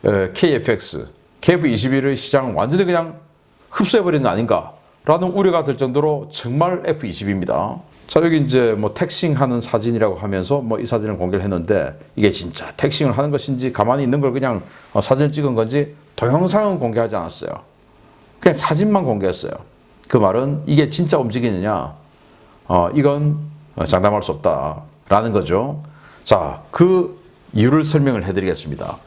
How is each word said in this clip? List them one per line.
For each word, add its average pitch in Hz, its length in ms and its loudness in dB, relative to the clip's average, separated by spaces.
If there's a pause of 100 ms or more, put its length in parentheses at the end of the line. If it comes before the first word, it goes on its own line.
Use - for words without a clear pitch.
에, 95 300 2
케이에프엑스, 120 720 -2 (340)
케이에프 165 260 2
이십일의 131 480 0
시장을 135 380 0
완전히 139 320 0
그냥 165 340 -2 (500)
흡수해버리는 180 540 2
거 113 60 2
아닌가라는 117 1040 -2
우려가 180 280 2
들 139 140 -2
정도로 143 540 -2
정말 170 540 -2
에프 151 200 -4
이십입니다. 95 760 -2 (280)
자, - 160 4
여기 160 160 4
이제 123 340 2
뭐 104 220 -2
택싱하는 139 680 0
사진이라고 110 540 0
하면서 98 440 -2
뭐 113 200 -4
이 120 60 -6
사진을 107 320 -2
공개를 92 260 -2
했는데 87 540 -2 (180)
이게 104 160 4
진짜 - 440 -8
택싱을 143 400 0
하는 143 140 0
것인지 131 420 -2
가만히 127 320 0
있는 131 160 0
걸 135 140 0
그냥, 127 300 -2 (280)
어, 104 100 0
사진을 147 300 2
찍은 147 220 -2
건지 127 420 -2 (200)
동영상은 180 640 0
공개하지 113 360 -2
않았어요. - 520 -10 (720)
그냥 170 140 4
사진만 190 500 0
공개했어요. 101 480 -2 (560)
그 127 100 4
말은 127 480 2
이게 151 220 4
진짜 160 300 0
움직이느냐? 107 800 -2 (720)
어, 90 260 2
이건, 147 460 2 (360)
어, 85 100 -2
장담할 98 380 2
수 - 80 -6
없다라는 78 1000 -2
거죠. 104 520 0 (400)
자, 85 480 2
그 180 480 2 (340)
이유를 131 300 4
설명을 139 420 0
해드리겠습니다. 90 800 -4